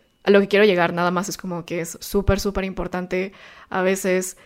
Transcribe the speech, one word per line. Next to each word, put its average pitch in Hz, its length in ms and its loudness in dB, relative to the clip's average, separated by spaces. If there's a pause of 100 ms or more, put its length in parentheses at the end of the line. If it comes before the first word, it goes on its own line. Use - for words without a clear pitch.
(220)
a - 80 2
lo 202 100 8
que 202 80 0
quiero 202 180 6
llegar 175 260 2
nada 175 180 0
más 180 200 -2
es 165 80 -8
como 175 260 -8
que 175 160 -6
es 165 220 -10
súper, 196 360 0
súper 196 260 -4
importante 180 680 -6 (380)
a 185 100 -4
veces 185 640 0